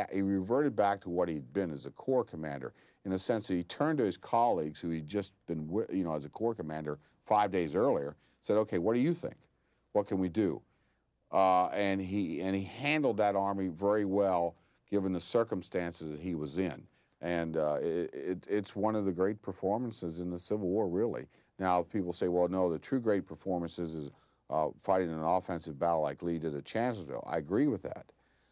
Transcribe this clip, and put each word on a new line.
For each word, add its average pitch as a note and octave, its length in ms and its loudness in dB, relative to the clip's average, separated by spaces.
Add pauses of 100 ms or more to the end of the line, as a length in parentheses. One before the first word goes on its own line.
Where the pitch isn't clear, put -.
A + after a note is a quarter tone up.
(120)
he G2 100 0
reverted G#2 540 2
back G2+ 260 2
to F#2+ 80 -10
what F2 180 2
he'd D2+ 240 -4
been F#2 200 -2
as C#2 140 -8
a C#2 60 -12
corps B2+ 320 0
commander, D2 500 -8 (320)
in F#2+ 60 -4
the F#2+ 60 2
sense A2 300 -2
that F#2 80 0
he F2 80 0
turned D3+ 340 -2
to C3 60 2
his F#2 140 0
colleagues G2+ 640 0
who E2+ 120 -4
he'd D#2 160 -4
just G2+ 260 -4 (140)
been, D#2+ 200 -4
wi-, G2 240 -2
you F#2 120 0
know, E2 100 -2
as D2 120 -4
a D2 40 -12
corps A2+ 240 -2
commander D#2 460 -6 (260)
five G#2 260 4
days E2 240 0
earlier, F2+ 400 2 (260)
said, G#2 160 2
"Okay, G#2 200 2
what F#2+ 160 2
do A#2+ 80 2
you E3 120 2
think? - 220 -8 (580)
What G#2 140 2
can F#2+ 120 0
we F#2 100 2
do?" E2+ 320 0 (680)
Uh, F#2 380 6
and G2 300 0
he, F#2 420 -2
and F#2+ 140 0
he G2 80 -2
handled C3 540 0
that G2+ 180 4
army G2 320 0
very G2+ 380 2
well, F#2+ 500 2 (340)
given F#2+ 220 2
the F2+ 80 0
circumstances F2 920 -2
that D2 80 -8
he E2+ 160 -4
was D2+ 240 -4
in. F2 240 -2 (380)
And, E2 360 -2
uh, D2+ 240 2
it, E2 320 -2
it, E2+ 340 -6
it's G2+ 280 -2
one G#2+ 200 2
of G#2 100 0
the F#2+ 60 2
great F#2+ 300 0
performances G2 800 -4
in F2+ 100 -4
the F2+ 80 -4
Civil G#2 300 -2
War, G2 200 2
really. E2+ 380 0 (320)
Now, F2+ 240 4
people F2 320 -2
say, F#2 140 0
"Well, F2 200 4
no, F2+ 240 2
the D#2+ 60 0
true C3+ 220 -2
great G#2 260 2
performances E2+ 680 -4
is, D2 160 -8 (380)
uh, D2+ 180 2 (140)
fighting F#2+ 280 2
an D#2+ 120 -4
offensive E2 580 -2
battle E2+ 220 2
like C#2+ 200 -2
Lee E2+ 160 -2
did D#2 180 -4
at C#2 100 -8
Chancellorsville." G#2 600 -4
I D#2+ 120 -2
agree F#2 300 2
with A2+ 160 -2
that. - 220 -8 (460)